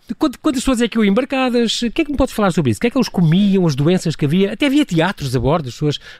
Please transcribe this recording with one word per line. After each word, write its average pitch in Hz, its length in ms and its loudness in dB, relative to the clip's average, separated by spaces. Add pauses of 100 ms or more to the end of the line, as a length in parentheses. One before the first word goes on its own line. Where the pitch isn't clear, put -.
(180)
quant-, 294 220 -2
quantas 269 220 -2
pessoas 254 180 0
é 233 80 2
que - 80 -6
iam 220 80 2
embarcadas? 240 800 0
O 233 80 -4
que 330 120 -4
é - 20 0
que 294 80 -6
me 254 40 -4
podes 262 180 0
falar 202 180 2
sobre 139 180 2
isso? 107 80 -2
O - 20 -10
que 233 60 -2
é 240 40 2
que - 60 -6
eles 247 120 0
comiam, 190 580 2
as 147 80 0
doenças 160 420 0
que - 80 -2
havia? 190 280 0
Até 254 140 -2
havia 277 180 4
teatros 160 520 -2
a 123 40 2
bordo, 139 280 0
as 113 60 -12
pessoas 147 240 -4 (220)